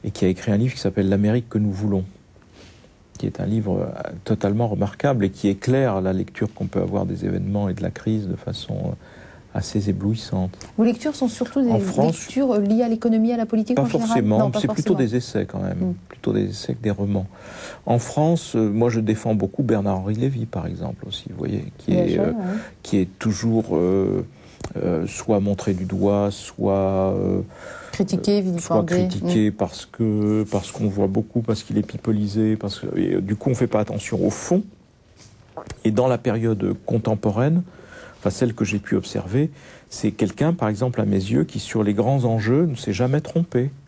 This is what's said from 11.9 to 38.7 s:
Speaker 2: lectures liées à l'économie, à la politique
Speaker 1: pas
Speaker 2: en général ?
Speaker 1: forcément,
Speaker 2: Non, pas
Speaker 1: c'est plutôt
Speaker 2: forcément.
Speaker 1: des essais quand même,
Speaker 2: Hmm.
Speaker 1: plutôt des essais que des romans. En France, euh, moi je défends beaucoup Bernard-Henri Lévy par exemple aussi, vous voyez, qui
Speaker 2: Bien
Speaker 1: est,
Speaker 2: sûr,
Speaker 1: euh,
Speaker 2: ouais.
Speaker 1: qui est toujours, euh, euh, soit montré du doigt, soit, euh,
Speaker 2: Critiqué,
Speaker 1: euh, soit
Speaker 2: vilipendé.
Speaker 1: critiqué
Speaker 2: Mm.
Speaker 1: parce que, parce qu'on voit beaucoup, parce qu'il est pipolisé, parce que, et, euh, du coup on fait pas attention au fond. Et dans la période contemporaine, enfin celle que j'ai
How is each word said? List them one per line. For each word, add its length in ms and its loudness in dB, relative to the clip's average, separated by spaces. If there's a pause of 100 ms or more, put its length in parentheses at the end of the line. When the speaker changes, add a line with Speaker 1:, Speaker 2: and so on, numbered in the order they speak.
Speaker 2:
lectures 360 0
liées 260 4
à 60 2
l'économie, 440 2
à 40 0
la 80 0
politique 300 0
Speaker 1:
pas 80 4
Speaker 2:
en 20 4
général ? 220 0
Speaker 1:
forcément, 320 4
Speaker 2:
Non, 100 4
pas 120 0
Speaker 1:
c'est 80 0
plutôt 240 2
Speaker 2:
forcément. 160 4
Speaker 1:
des 80 -2
essais 280 -2
quand 140 -8
même, 180 -2
Speaker 2:
Hmm. 160 0 (140)
Speaker 1:
plutôt 260 -4
des 160 2
essais 240 -6
que 80 -8
des 80 0
romans. 380 0 (580)
En 140 4
France, 560 0
euh, 160 4
moi 180 4
je 120 2
défends 340 0
beaucoup 260 -2
Bernard-Henri 540 2
Lévy 320 0
par 200 -6
exemple 400 -8
aussi, 220 -10
vous 80 -12
voyez, 280 -4 (140)
qui 120 -2
Speaker 2:
Bien 140 4
Speaker 1:
est, 80 0
Speaker 2:
sûr, 100 2
Speaker 1:
euh, 80 2
Speaker 2:
ouais. 20 -2 (480)
Speaker 1:
qui 160 -2
est 120 2 (100)
toujours, 560 0
euh, 500 2 (520)
euh, 280 0
soit 360 0
montré 320 0
du 100 -2
doigt, 480 2
soit, 840 0
euh, 280 0 (500)
Speaker 2:
Critiqué, 480 0
Speaker 1:
euh, 180 0
soit 260 2
Speaker 2:
vilipendé. 260 2
Speaker 1:
critiqué 400 2
Speaker 2:
Mm. 40 -2
Speaker 1:
parce 320 -4
que, 640 2
parce 220 -2
qu'on 160 -2
voit 200 2
beaucoup, 340 0
parce 220 -2
qu'il 140 -2
est 80 2
pipolisé, 720 0
parce 240 -6
que, 180 -4
et, 180 2
euh, 60 0
du 140 0
coup 140 -2
on 60 2
fait 120 2
pas 140 2
attention 440 -2
au 40 4
fond. 340 0 (1200)
Et 80 2
dans 160 2
la 100 2
période 560 0 (120)
contemporaine, 800 2 (560)
enfin 100 0
celle 240 0
que 100 -2
j'ai 140 0